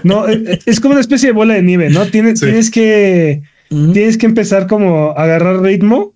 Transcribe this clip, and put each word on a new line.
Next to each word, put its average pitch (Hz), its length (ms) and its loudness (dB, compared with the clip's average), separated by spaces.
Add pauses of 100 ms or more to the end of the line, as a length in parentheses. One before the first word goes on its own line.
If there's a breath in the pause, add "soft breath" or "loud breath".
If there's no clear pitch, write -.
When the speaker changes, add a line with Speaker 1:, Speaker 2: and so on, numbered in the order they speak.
Speaker 1:
no, 202 240 0
eh, 220 180 -2
eh, 175 180 -4
es 226 160 0
como 277 120 0
una 277 100 2
especie 254 260 0
de 240 60 0
bola 220 200 2
de 190 80 0
nieve, 180 280 0
¿no? 185 160 2
Tienes, 226 340 0
Speaker 2:
Sí. 220 60 -2
Speaker 1:
tienes 226 240 0
que, 190 720 0 (280 soft breath)
Speaker 3:
Ujú. 151 220 0
Speaker 1:
tienes 214 240 2
que 226 100 0
empezar 208 400 0
como 180 440 0
a 147 140 -4
agarrar 175 360 0
ritmo 208 560 0